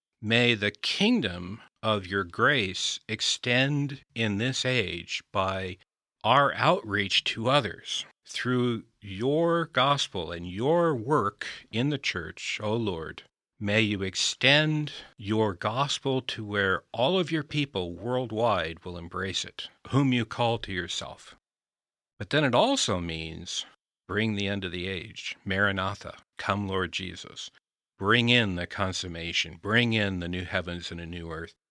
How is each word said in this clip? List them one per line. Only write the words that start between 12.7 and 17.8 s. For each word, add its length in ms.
Lord. 460
May 220
you 200
extend 920
your 380
gospel 680
to 220
where 380
all 260
of 120
your 140
people 480